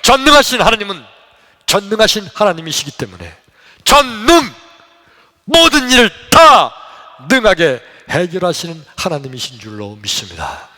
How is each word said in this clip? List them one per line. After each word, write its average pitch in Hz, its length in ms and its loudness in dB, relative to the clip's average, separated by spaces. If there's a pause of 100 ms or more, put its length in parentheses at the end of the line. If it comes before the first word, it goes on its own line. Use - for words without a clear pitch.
전능하신 269 600 2
하나님은 202 420 -2 (640)
전능하신 208 680 -2
하나님이시기 165 580 -4
때문에 90 460 -14 (460)
전능, 254 720 2 (920)
모든 262 440 2
일을 247 200 4 (200)
다 269 440 6 (560)
능하게 175 520 0 (280)
해결하시는 170 760 -6 (140)
하나님이신 131 600 -8
줄로 104 420 -14
믿습니다. 92 760 -12